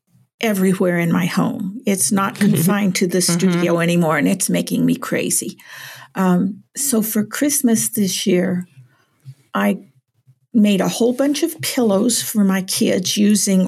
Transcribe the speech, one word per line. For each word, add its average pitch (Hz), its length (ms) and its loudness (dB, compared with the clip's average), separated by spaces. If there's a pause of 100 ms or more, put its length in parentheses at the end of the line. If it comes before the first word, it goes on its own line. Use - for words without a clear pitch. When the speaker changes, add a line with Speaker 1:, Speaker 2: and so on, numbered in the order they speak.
(400)
Speaker 1:
everywhere 190 600 0
in 170 120 0
my 175 140 0
home. 190 640 -4
It's 196 240 0
not 196 240 -2
Speaker 2:
<laughs> - 0 -
Speaker 1:
confined 196 600 2
to 196 100 2
the 180 120 0
Speaker 3:
Mm-hmm. 175 200 0
Speaker 1:
studio 175 400 2
anymore, 170 400 2
and 160 80 0
it's 190 220 -2
making - 360 -2
me - 100 2
crazy. - 600 -4 (580)
Um, 185 480 0 (140)
so - 240 0
for 208 240 -2
Christmas 233 640 0
this 190 380 -2
year, 180 400 0 (840)
I 196 260 0 (760)
made 208 280 4
a 180 80 0
whole 233 240 0
bunch 277 300 0
of 330 180 -4
pillows 226 640 0
for 214 200 0
my 190 200 2
kids 196 540 -2
using 202 500 2